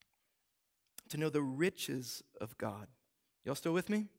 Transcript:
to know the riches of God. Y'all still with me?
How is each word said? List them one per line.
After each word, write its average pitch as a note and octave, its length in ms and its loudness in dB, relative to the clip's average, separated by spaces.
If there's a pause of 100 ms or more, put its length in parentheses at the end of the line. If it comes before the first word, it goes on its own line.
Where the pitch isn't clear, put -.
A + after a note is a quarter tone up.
(1120)
to D3+ 60 -4
know D#3 140 2
the D3 120 4
riches C3+ 840 0 (160)
of - 180 -6
God. G#2+ 300 -4 (560)
Y'all C#3 100 0
still E3 180 0
with F3 160 2
me? G#3 200 2 (100)